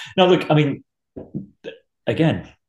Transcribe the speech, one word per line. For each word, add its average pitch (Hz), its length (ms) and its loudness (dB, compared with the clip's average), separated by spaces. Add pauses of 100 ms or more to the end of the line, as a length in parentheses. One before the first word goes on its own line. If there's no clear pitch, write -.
(160)
Now, 185 100 4
look, 180 240 2
I 156 40 4
mean, 147 300 0 (800)
th-, - 120 -16 (320)
again, 120 420 0 (200)